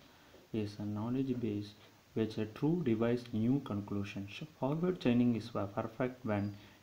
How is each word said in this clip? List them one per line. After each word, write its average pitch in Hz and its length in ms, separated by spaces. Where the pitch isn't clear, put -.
is 107 260
a 104 60
knowledge 120 560
base 104 320
which 110 260
a 107 80
true 160 380
devise 117 480
new 117 280
conclusions. 101 800
Forward 165 400
chaining 120 360
is 113 120
per-, 101 180
perfect 117 580
when 104 300